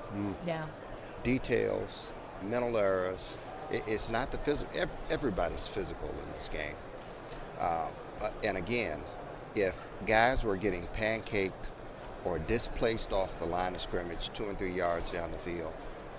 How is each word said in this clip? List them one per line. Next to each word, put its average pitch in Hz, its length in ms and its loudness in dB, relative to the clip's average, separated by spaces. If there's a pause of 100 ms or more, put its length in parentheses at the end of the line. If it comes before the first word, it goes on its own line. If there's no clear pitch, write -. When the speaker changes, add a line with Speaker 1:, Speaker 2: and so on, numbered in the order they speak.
(160)
Speaker 1:
Mm. 101 180 0 (120)
Speaker 2:
Yeah. 160 200 0 (580)
Speaker 3:
Details, 107 840 2 (360)
mental 120 340 2
errors. 92 600 2 (340)
It, - 160 2
it's 107 220 2
not 117 220 2
the 123 60 -2
physical. 147 420 0
Ev-, 180 100 2 (200)
everybody's 90 580 2
physical 82 420 -4
in 71 240 -6
this - 160 -6
game. 76 260 -2 (840)
Uh, 82 280 2 (340)
uh, 107 80 0 (140)
and 98 140 4
again, 90 440 0 (540)
if 95 300 4 (200)
guys 117 380 8
were 104 140 4
getting 90 360 2
pancaked 107 720 2 (580)
or 85 140 2
displaced 113 720 0
off 95 280 2
the 82 60 -2
line 90 300 2
of - 60 -4
scrimmage 87 520 -2
two 110 160 -4
and 95 80 -2
three 95 160 0
yards 85 380 2
down 85 200 -2
the 80 80 -6
field, 85 340 -4 (460)